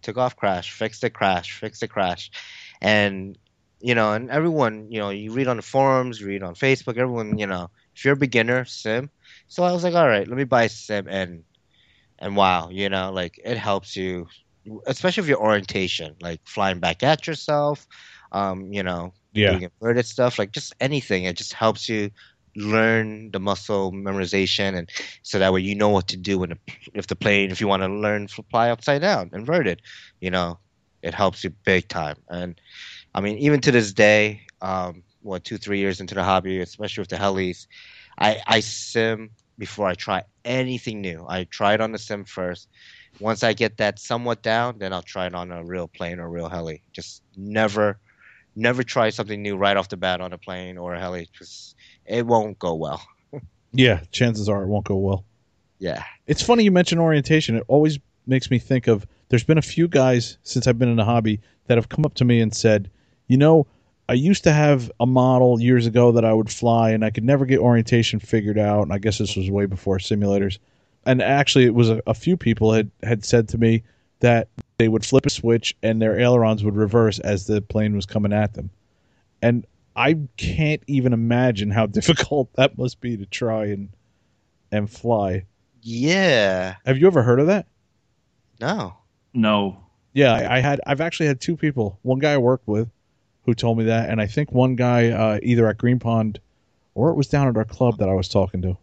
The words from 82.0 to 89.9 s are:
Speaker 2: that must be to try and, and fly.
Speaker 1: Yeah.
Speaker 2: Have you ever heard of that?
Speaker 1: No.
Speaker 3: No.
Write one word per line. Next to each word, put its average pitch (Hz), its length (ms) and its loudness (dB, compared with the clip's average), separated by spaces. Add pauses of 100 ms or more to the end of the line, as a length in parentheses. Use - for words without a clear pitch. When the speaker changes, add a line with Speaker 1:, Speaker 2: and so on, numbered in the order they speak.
Speaker 2:
that 131 240 0
must 127 220 -4
be 120 160 -4
to 98 100 -10
try 110 400 -4
and, 101 220 -6 (800)
and 104 200 -2
fly. 98 540 -2 (380)
Speaker 1:
Yeah. 117 920 0 (100)
Speaker 2:
Have 131 120 2
you 160 100 6
ever 165 140 4
heard 123 180 4
of 151 80 2
that? 190 180 0 (920)
Speaker 1:
No. 127 340 -4 (400)
Speaker 3:
No. 104 440 2 (340)